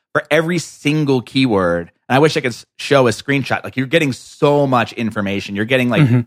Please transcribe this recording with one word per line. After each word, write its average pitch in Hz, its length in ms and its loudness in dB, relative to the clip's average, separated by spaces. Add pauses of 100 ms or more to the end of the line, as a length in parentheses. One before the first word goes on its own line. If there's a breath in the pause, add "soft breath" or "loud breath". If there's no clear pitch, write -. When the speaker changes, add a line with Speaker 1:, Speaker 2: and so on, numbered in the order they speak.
(120)
Speaker 1:
for 151 180 -2
every 165 280 0
single 147 640 -2
keyword. 95 680 0 (180)
And 123 80 0
I - 20 4
wish 151 180 4
I 151 40 0
could 131 120 -4
s-, - 140 -18 (120)
show 135 280 2
a 113 40 4
screenshot. 131 540 -4
Like, - 140 -12
you're 135 80 -4
getting 127 260 0
so 143 540 0
much 120 260 0
information. 101 640 -4
You're 107 80 -2
getting, 127 240 0
like, 120 140 2
Speaker 2:
Mm-hmm. 123 240 4